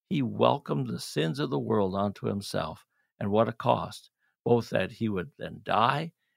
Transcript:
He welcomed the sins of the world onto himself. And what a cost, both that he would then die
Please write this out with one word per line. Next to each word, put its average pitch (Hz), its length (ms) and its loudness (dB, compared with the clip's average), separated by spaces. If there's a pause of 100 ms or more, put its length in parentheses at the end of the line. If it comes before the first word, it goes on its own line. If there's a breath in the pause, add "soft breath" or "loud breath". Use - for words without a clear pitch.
He 151 140 0
welcomed 127 640 2
the 117 140 -6
sins 151 380 -2
of 143 120 -2
the 143 80 0
world 107 360 0
onto 101 340 -2
himself. 98 580 -4 (340)
And 101 100 -4
what 107 160 4
a 113 60 -2
cost, - 560 -2 (340)
both 117 280 2
that 95 200 0
he 113 200 -2
would 90 260 -4
then 85 280 -10
die 139 480 2 (240)